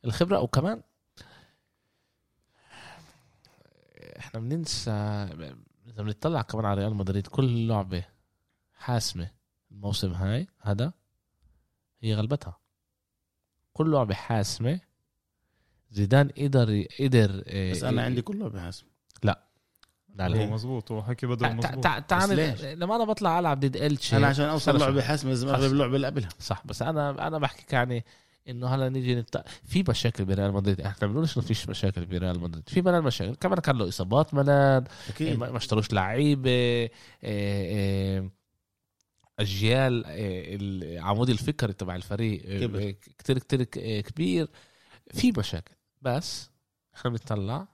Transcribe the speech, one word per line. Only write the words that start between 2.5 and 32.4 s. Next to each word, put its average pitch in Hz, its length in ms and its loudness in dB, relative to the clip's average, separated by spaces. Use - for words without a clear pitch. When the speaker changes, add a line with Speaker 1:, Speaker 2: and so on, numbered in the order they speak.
Speaker 1:
إحنا - 220 -10
بننسى، 143 500 -4
إذا 110 160 -10
بنطلع 113 400 -2
كمان 110 220 -4
على 101 160 2
ريال 107 140 0
مدريد، 98 320 0
كل 117 420 2
لعبة 95 360 -2
حاسمة 110 560 -4
الموسم 101 420 -4
هاي 101 340 -2
هذا 107 320 -2
هي 110 140 0
غلبتها. 107 440 -2
كل 160 200 2
لعبة 113 220 4
حاسمة 117 680 -2
زيدان 113 380 4
قدر 135 320 4
ي-، 104 180 0
قدر، 110 460 4
آه، 95 240 -2
Speaker 2:
بس 90 140 -4
أنا 123 180 0
Speaker 1:
آه، - 20 0
Speaker 2:
عندي 123 180 -2
كل 202 160 -6
لعبة 107 220 -6
حاسمة. 87 280 -12
Speaker 1:
لا. 101 220 0
لا، 92 100 -2
Speaker 3:
هو 95 60 0
Speaker 1:
ليه؟ 107 140 2
Speaker 3:
مزبوط، 110 460 -6
هو 107 100 -6
حكي 120 240 -6
بدل 120 140 -2
Speaker 1:
تع-، 117 200 0
تع-، - 100 0
Speaker 3:
مزبوط. 127 140 -6
Speaker 1:
تع-، 123 140 2
تعال 190 320 2
Speaker 2:
بس 190 60 4
ليش؟ 147 280 0
Speaker 1:
لما 170 320 -4
أنا 233 80 2
بطلع 208 340 0
ألعب 151 220 2
ضد 135 160 2
إلتشي، 147 400 0
Speaker 2:
أنا 143 100 8
عشان 139 180 2
أوصل 147 260 0
Speaker 1:
استنى 143 140 6
Speaker 2:
لعبة 135 160 4
Speaker 1:
شوي. 117 80 -2
Speaker 2:
حاسمة 139 220 0
لازم 127 180 0
Speaker 1:
خلص. 135 80 2
Speaker 2:
أغلب 135 160 4
اللعبة 135 240 2
اللي 135 100 0
قبلها. 123 220 -4
Speaker 1:
صح، - 260 -6
بس - 160 -6
أنا، 143 440 -2
أنا 156 120 -4
بحكيك - 340 -4
يعني 123 320 0
إنه 123 180 -8
هلا 131 220 0
نيجي 127 260 0
نت-، - 300 -4
في 92 240 2
مشاكل 117 360 2
بريال 98 280 2
مدريد. 98 280 2
إحنا 101 280 -2
بنقولش 151 280 0
إنه 127 100 -2
فيش - 220 -2
مشاكل 95 380 -2
بريال 90 340 -2